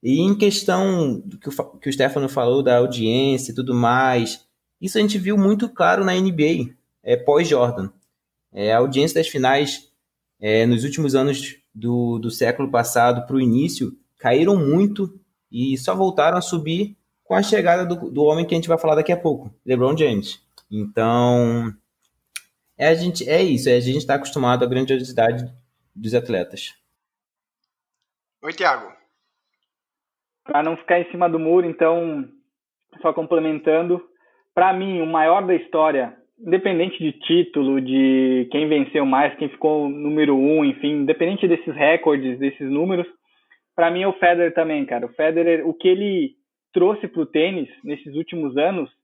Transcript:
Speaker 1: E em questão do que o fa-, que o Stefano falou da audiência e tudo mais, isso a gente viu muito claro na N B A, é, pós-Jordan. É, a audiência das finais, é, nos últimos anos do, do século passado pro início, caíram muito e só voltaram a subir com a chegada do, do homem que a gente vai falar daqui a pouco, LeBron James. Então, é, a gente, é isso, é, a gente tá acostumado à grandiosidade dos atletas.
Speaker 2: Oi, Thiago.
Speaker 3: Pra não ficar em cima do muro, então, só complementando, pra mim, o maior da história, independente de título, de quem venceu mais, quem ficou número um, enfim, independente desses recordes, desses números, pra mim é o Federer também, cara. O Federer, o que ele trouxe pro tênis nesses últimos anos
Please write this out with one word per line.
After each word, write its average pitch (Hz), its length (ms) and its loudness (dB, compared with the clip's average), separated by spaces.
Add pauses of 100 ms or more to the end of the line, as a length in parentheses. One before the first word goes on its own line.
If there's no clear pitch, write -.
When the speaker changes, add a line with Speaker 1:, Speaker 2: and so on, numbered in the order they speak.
Speaker 1:
E 135 180 0
em 196 160 2
questão 190 880 0
do - 140 -16
que - 100 -12
o 139 40 -10
fa-, - 280 -10
que - 80 -6
o 135 40 -2
Stefano 135 360 0
falou 131 340 0
da 127 160 4
audiência 123 720 0
e - 20 -10
tudo 127 200 -4
mais, 123 720 0 (320)
isso 190 180 -4
a - 20 2
gente 208 180 2
viu 190 180 0
muito 202 320 2
claro 185 360 2
na 185 120 0
N 190 160 0
B 151 420 0 (300)
A, 117 80 -2
é, 120 40 4
pós-Jordan. 131 760 2 (640)
É, 104 200 -2
a 113 60 4
audiência 139 420 0
das 160 80 0
finais, 139 640 -2 (480)
é, 110 260 2
nos 120 180 2
últimos 143 300 -2
anos 135 420 -2 (180)
do, 117 440 -2
do 113 120 -6
século 127 400 -2
passado 120 560 2
pro 135 140 0
início, 127 520 0 (260)
caíram 160 380 2
muito 185 600 0 (320)
e 131 260 -4
só 151 180 -4
voltaram 180 440 2
a 180 40 -4
subir 170 540 -4 (280)
com - 100 -4
a 190 80 2
chegada 180 440 2
do, 170 240 -6
do 143 120 0
homem 156 240 2
que 170 80 -2
a 170 40 0
gente 165 100 -6
vai 165 100 2
falar 156 160 2
daqui 156 160 0
a 175 60 2
pouco, 151 380 -4 (100)
LeBron 127 320 0
James. 120 460 -2 (280)
Então, 117 1000 0 (1040)
é, 143 120 0
a 165 60 6
gente, 165 340 -4
é 160 140 4
isso, 135 260 0
é, 123 80 6
a 123 40 4
gente 131 260 -2
tá 143 80 0
acostumado 127 500 0
à 120 40 -2
grandiosidade 123 760 0 (500)
dos 110 200 -6
atletas. 113 600 -4 (1700)
Speaker 2:
Oi, 156 100 -10
Thiago. 135 400 -2 (1500)
Speaker 3:
Pra 156 180 -2
não 160 140 -2
ficar 175 240 0
em 170 100 -6
cima 175 180 0
do 160 100 -2
muro, 170 280 2
então, 160 640 -2 (720)
só 160 120 -2
complementando, 160 920 -2 (520)
pra 185 180 2
mim, 190 280 -4
o 160 60 -4
maior 165 400 2
da 180 80 2
história, 156 600 -2 (220)
independente 185 600 -2
de 156 220 -4
título, 147 600 0
de 131 720 2
quem 151 180 -2
venceu 143 380 0
mais, 143 320 0
quem 151 100 -6
ficou 151 400 -2
número 147 480 0
um, 151 280 2
enfim, 147 380 -2
independente 170 460 0
desses 165 260 -2
recordes, 147 640 0
desses 139 320 -4
números, 175 360 -2 (680)
pra 170 160 2
mim 180 120 -4
é 196 60 0
o 190 100 -4
Federer 175 340 4
também, 156 320 -2
cara. 120 220 -6
O - 80 -12
Federer, 165 520 0
o 165 60 -2
que 165 160 0
ele 185 460 0 (380)
trouxe 196 360 0
pro 165 160 -4
tênis 160 440 -2 (160)
nesses 143 300 -12
últimos 151 420 -6
anos 160 340 -2 (140)